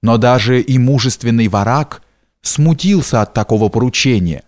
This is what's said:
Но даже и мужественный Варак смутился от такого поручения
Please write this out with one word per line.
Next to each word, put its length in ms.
Но 160
даже 440
и 180
мужественный 680
Варак 540
смутился 800
от 120
такого 340
поручения 800